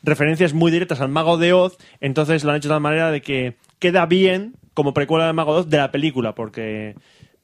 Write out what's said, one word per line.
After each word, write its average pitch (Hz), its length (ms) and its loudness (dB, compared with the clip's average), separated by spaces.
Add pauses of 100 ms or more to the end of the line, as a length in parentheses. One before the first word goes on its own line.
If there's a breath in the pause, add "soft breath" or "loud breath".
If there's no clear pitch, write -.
referencias 151 500 0
muy 165 160 4
directas 165 300 -2
al 135 80 -2
Mago 160 280 0
de 170 160 2
Oz, 180 260 2 (220 soft breath)
entonces 147 440 0
lo 147 80 0
han 147 60 -2
hecho 147 100 -6
de 151 60 0
tal 151 60 0
manera 156 300 0
de 143 120 -4
que 127 340 -4 (220)
queda 175 280 2
bien 190 480 2 (200)
como 143 200 0
precuela 160 320 0
del 165 80 -2
Mago 156 200 0
de 170 60 2
Oz 170 80 -4
de 156 80 2
la 139 160 0
película, 131 420 -2
porque 107 640 -10 (480 soft breath)